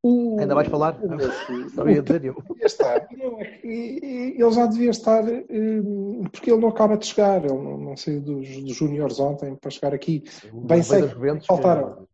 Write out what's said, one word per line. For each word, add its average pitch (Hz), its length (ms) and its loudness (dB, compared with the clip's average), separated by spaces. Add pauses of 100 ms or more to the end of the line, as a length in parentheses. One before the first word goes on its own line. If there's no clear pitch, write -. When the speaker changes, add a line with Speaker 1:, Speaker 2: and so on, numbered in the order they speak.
Speaker 1:
O 240 360 2
Speaker 2:
Ainda 143 160 0
vais 151 140 2
falar? 156 340 0
Speaker 1:
o 196 140 -4
Messi, 127 540 -6
Speaker 2:
<laughs> - 40 -20
Só - 140 0
ia 165 120 6
Speaker 1:
o - 20 -6
Speaker 2:
dizer 147 220 -2
eu. 131 100 -6 (140)
Speaker 1:
devia 427 180 -4
estar. - 500 2
Não, 247 240 -8
é 196 40 -8
que, - 220 -16
e, 247 720 -8
e 233 40 4
ele 233 100 6
já 240 140 4
devia 233 240 2
estar, 220 380 2
eh, 240 160 -4 (840)
porque - 220 -4
ele 220 80 6
não 226 80 4
acaba 214 280 4
de 214 100 -6
chegar. 196 380 2
Ele 139 100 0
não, 143 240 -8
não 139 180 -10
saiu 147 240 -6
dos, 139 280 -8 (140)
dos 131 140 -10
juniors 147 420 -2
ontem 139 380 -4
para 139 140 -10
chegar 143 240 -4
aqui. 147 280 -2 (300)
Speaker 2:
O 113 80 -14
Speaker 1:
Bem 165 200 4
Speaker 2:
veio 170 40 0
Speaker 1:
sei 208 180 4
Speaker 2:
da 139 60 0
Speaker 1:
que 117 60 -8
Speaker 2:
Juventus, 139 320 -2
Speaker 1:
faltaram. 170 680 2